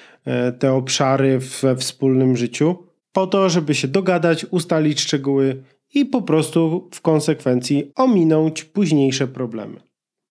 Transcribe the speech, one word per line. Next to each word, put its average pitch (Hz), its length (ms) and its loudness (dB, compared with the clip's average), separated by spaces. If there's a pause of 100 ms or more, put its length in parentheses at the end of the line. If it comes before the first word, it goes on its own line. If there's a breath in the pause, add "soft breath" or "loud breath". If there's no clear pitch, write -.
(240 loud breath)
e, 123 280 -2
te 131 200 0
obszary 135 680 0 (240)
we 131 140 2
wspólnym 131 600 0
życiu, 147 500 -2 (260)
po 190 140 0
to, 190 220 2
żeby 156 260 0
się - 140 -2
dogadać, 170 600 0
ustalić 156 500 0
szczegóły 135 640 -2 (320 loud breath)
i 285 100 2
po 254 180 -2
prostu 160 720 0
w - 60 -18
konsekwencji 143 920 0
ominąć 160 720 2
późniejsze 139 640 0
problemy. 117 520 -10 (500)